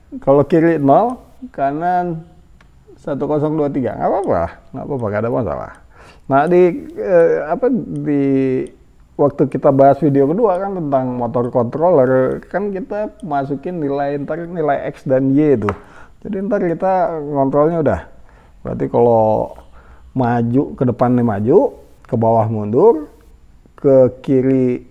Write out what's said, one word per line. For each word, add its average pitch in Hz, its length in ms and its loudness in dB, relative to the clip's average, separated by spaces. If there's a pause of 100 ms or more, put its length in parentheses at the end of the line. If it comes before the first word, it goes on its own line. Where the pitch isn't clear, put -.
(240)
Kalau 139 240 4
kiri 165 320 2
nol, 180 400 2 (320)
kanan 165 720 -4 (720)
satu 143 300 -6
kosong 151 320 -2
dua 147 80 0
tiga. 127 320 -4
Nggak 180 100 -2
apa-apa. 226 320 -2 (320)
Nggak 131 140 -12
apa-apa, 127 240 -6
nggak 104 100 -2
ada 117 100 -2
masalah. 87 400 -4 (600)
Nah, 139 160 4
di, 180 140 4 (380)
eh, 170 360 2 (120)
apa, 175 200 -2 (120)
di 147 440 -2 (960)
waktu 147 320 2
kita 139 240 2
bahas 135 240 6
video 139 320 2
kedua 196 240 0
kan 190 240 -6
tentang 131 400 -4
motor 123 320 -2
controller, 131 960 2
kan 202 240 -6
kita 208 400 -8 (160)
masukin 143 560 -6
nilai, 143 400 -4
ntar 156 240 -8
nilai 156 440 -4
X - 120 -16
dan 135 320 0
Y 143 240 4
itu. 101 120 -2 (520)
Jadi 202 120 -8 (120)
ntar 208 160 -2
kita 170 600 -2
ngontrolnya 147 600 0
udah. 104 180 0 (600)
Berarti 123 280 -6
kalau 113 640 2 (600)
maju, 120 480 0 (120)
ke - 80 -4
depan 123 320 0
nih 120 120 2
maju, 110 300 2 (460)
ke - 160 -8
bawah 113 320 2
mundur, 143 560 2 (720)
ke 131 400 4
kiri 131 720 0